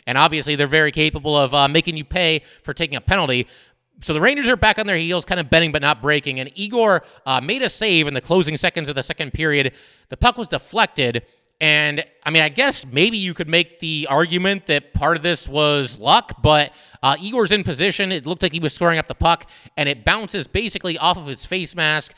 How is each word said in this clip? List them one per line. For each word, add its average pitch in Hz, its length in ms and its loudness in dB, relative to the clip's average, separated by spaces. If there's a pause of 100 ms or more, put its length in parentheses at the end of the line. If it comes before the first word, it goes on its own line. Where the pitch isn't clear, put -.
and 123 100 -2
obviously 151 400 2
they're 139 120 2
very 151 240 2
capable 151 440 0
of, 139 200 2
uh, 139 120 6
making 160 300 0
you 151 80 -8
pay 165 380 -2 (180)
for 147 140 -12
taking 147 200 -4
a 123 60 -8
penalty. 135 460 0 (540)
So 156 120 -4
the 151 80 -2
Rangers 269 260 2
are 254 80 2
back 214 220 2
on 220 80 -2
their 196 100 0
heels, 165 300 -2
kind 180 140 -4
of 139 100 -6
bending 160 220 2
but 147 100 -2
not 139 220 0
breaking, 143 360 -2
and 135 140 -10
Igor, 208 480 0 (240)
uh, 131 160 0
made 226 220 -4
a 220 60 0
save 175 360 2
in 143 80 -4
the 127 80 -4
closing 160 360 0
seconds 160 320 -2
of 143 60 -6
the 135 60 -2
second 151 320 -8
period. 147 400 0 (360)
The - 80 -14
puck 240 200 2
was 220 100 -8
deflected, 135 760 -2 (360)
and, 151 460 2 (180)
I 147 60 -4
mean, 156 140 4
I 151 60 2
guess 247 360 0
maybe 170 320 2
you 185 160 -4
could 165 160 -8
make 165 300 0
the 156 280 -6
argument 180 600 0
that 147 260 -2
part 160 240 0
of 147 60 -8
this 165 260 -4
was 147 480 0
luck, 143 460 2
but, 151 300 4 (280)
uh, 139 180 2
Igor's 208 320 -2
in 208 120 2
position. 185 480 -2
It 151 160 -6
looked 175 160 -4
like 160 100 0
he 170 60 -6
was 156 140 -2
scoring 165 260 0
up - 80 -6
the - 80 -12
puck, 165 340 0 (260)
and 139 140 -2
it 120 160 -6
bounces 196 400 -2
basically 190 540 -4
off 165 180 2
of 151 80 -12
his 135 180 -12
face 180 320 -8
mask, 156 420 -2